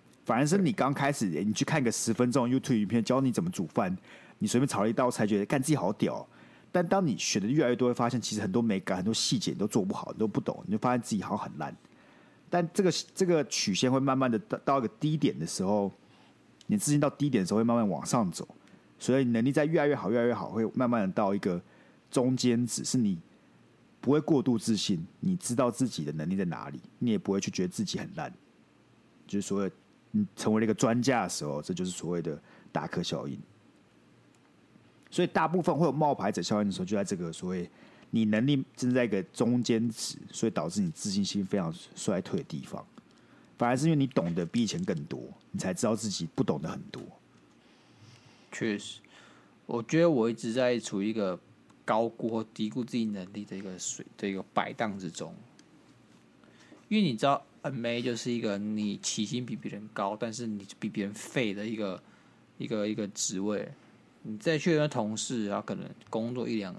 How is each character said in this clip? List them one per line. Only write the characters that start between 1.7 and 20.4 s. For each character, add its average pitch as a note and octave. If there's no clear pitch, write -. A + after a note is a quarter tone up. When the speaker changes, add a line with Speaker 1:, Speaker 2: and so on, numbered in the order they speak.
Speaker 1:
个 A#2
十 -
分 B2
钟 B2
的 B2+
YouTube B2+
影 G#2
片， A2+
教 B2
你 C3
怎 G2+
么 E2
煮 F2+
饭， F#2+
你 G#2
随 A#2+
便 C#3
炒 G2+
了 A2
一 -
道 B2
菜， A2+
觉 G#2
得 G2+
：“干， D3
自 C3
己 D3+
好 F2+
屌。” -
但 F3+
当 F#3+
你 A#2
学 -
的 G2+
越 C#3+
来 A#2+
越 B2
多， B2
会 A#2+
发 A#2+
现 B2
其 -
实 G2+
很 G2
多 A#2
美 G#2+
感、 F#2
很 F2+
多 A2
细 -
节 E2+
你 -
都 G2
做 G#2+
不 F#2+
好， -
你 F2
都 A2
不 G2+
懂， -
你 F#2+
就 A2
发 B2
现 B2
自 A2
己 F#2
好 G2
像 G#2
很 -
烂。 C#3+
但 F3
这 G3+
个， F3
这 F#3+
个 E3+
曲 -
线 B2+
会 C3+
慢 C3
慢 C3
的 A2+
到， -
到 C#3
一 B2+
个 A2
低 D#3
点 B2+
的 E2
时 -
候， G2
你 -
自 E3+
信 D3
到 D3
低 C#3+
点 A2
的 F2+
时 G2+
候 -
会 A2+
慢 A#2
慢 A2+
往 -
上 A2
走， -
所 C3
以 C3+
能 A#2
力 C3+
在 D3+
越 D#3+
来 D3
越 C#3+
好、 F2+
越 A#2+
来 A#2+
越 A#2+
好， -